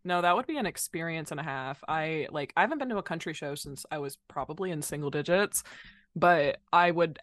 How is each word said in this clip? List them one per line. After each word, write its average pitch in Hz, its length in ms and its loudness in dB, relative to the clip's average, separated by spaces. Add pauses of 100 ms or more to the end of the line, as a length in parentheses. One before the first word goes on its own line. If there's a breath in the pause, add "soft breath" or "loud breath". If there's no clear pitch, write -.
No, 180 160 2
that 175 160 4
would 247 100 -2
be 311 100 -4
an 226 80 0
experience 165 680 -6
and 151 100 -6
a - 20 -8
half. 135 420 -6
I, 156 460 -2
like, 143 240 -6
I 170 60 6
haven't 285 180 2
been 262 100 -4
to 214 80 -2
a 185 60 -4
country 165 300 -6
show 147 220 -8
since 139 360 -12
I 156 60 -4
was 143 200 -6 (120)
probably 156 420 -6
in 151 100 -2
single 147 280 -4
digits, 170 540 2 (520 loud breath)
but 160 440 6 (120)
I 175 200 6
would 165 320 0